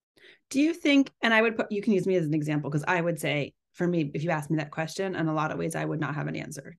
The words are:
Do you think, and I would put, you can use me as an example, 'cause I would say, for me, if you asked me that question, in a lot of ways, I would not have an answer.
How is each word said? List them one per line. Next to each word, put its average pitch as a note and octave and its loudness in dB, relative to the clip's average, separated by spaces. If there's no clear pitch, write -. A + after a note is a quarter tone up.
Do C4+ 0
you D#4+ 2
think, C#4+ 4
and A3+ 2
I A3 6
would A3 2
put, A3 -4
you G3+ -2
can G3+ 2
use F#3 2
me F#3 4
as D#3+ 2
an D3+ 0
example, D3+ 0
'cause D3 -2
I F3+ 2
would E3+ -2
say, C#3+ -2
for F3+ -2
me, E3 2
if D3+ -4
you E3+ 0
asked D3+ -2
me D#3 2
that D3 -6
question, F#3 -4
in D#3+ -2
a D#3 0
lot D#3 0
of D#3 -6
ways, E3 -4
I D#3 -4
would D#3 -4
not D3 -4
have D3 -4
an D#3 -6
answer. - -12